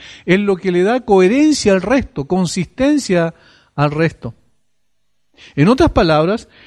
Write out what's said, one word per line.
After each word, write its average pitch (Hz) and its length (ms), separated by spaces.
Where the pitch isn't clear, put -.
es 185 140
lo 202 160
que 185 160
le 180 120
da 233 180
coherencia 220 720
al 190 80
resto, 196 440
consistencia 185 1080
al 147 160
resto. 156 420
En 143 120
otras 269 240
palabras, 170 560